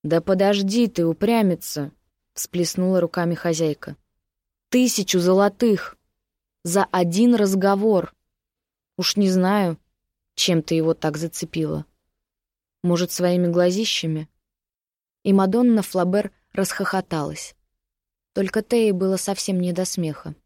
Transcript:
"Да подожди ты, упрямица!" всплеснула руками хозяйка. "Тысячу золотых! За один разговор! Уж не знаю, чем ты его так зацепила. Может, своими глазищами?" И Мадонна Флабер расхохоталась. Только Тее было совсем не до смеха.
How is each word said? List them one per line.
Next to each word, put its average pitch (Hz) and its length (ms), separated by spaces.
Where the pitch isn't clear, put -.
"Да 165 160
подожди 196 640
ты, 180 180
упрямица!" 170 880
всплеснула 185 680
руками 170 340
хозяйка. 160 640
"Тысячу 233 500
золотых! 196 800
За 175 220
один 185 500
разговор! 196 800
Уж - 200
не 202 120
знаю, 185 500
чем - 280
ты 165 140
его 160 180
так 151 220
зацепила. 156 680
Может, 175 280
своими 180 380
глазищами?" 175 800
И 196 80
Мадонна 208 500
Флабер 185 480
расхохоталась. 180 1040
Только 202 280
Тее 220 300
было 190 240
совсем 190 440
не 180 120
до 180 120
смеха. 160 500